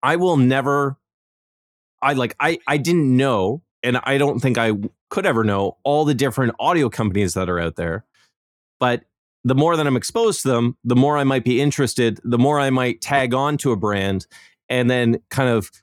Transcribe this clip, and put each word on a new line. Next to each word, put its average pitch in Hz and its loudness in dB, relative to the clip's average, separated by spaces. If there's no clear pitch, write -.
I 147 0
will 175 2
never, 135 0
I, 139 0
like, 123 -2
I, 160 0
I 147 0
didn't 147 2
know, 127 0
and 123 0
I 139 0
don't 139 0
think 120 0
I 117 2
w-, 104 -2
could 196 -2
ever 117 2
know 98 -2
all 147 2
the 147 2
different 127 0
audio 151 0
companies 101 -2
that 92 -2
are 87 -2
out 82 -4
there. 85 -6
But 123 -2
the 127 2
more 160 2
that 156 0
I'm 135 0
exposed 220 -2
to 131 -2
them, 120 0
the 123 0
more 143 4
I 143 0
might 135 0
be 123 2
interested, 127 0
the 120 0
more 143 4
I 139 0
might 127 -2
tag 131 0
on 143 0
to 135 0
a 110 0
brand, 98 -2
and 123 0
then 120 2
kind 131 0
of 113 0